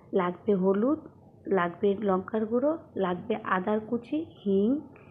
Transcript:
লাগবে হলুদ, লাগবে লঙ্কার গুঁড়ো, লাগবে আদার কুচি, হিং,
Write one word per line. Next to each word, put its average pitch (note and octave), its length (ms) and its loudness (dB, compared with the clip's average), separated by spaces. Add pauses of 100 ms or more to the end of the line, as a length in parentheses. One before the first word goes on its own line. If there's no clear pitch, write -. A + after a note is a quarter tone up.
(140)
লাগবে F3+ 420 0
হলুদ, G3+ 440 2 (460)
লাগবে F3 440 0 (120)
লঙ্কার G3 440 0
গুঁড়ো, B3 260 0 (240)
লাগবে F3+ 380 -2 (220)
আদার G#3 240 0
কুচি, A#3 400 -4 (200)
হিং, G3+ 300 2 (420)